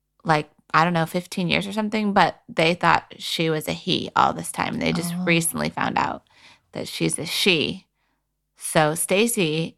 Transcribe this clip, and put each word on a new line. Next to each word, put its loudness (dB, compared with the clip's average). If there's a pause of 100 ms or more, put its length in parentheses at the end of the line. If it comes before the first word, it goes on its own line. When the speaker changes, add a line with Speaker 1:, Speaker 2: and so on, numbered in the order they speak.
(240)
Speaker 1:
like, 0 (240)
I 6
don't 2
know, 2
fifteen -4
years 0
or -8
something, -2
but 4
they 2
thought 2
she -2
was -4
a -4
he -4
all 4
this -10
time. -6
They 0
just -4
Speaker 2:
Oh. -6
Speaker 1:
recently 0
found -4
out -2 (480)
that -8
she's -4
a -8
she. 0 (680)
So 0
Stacy 0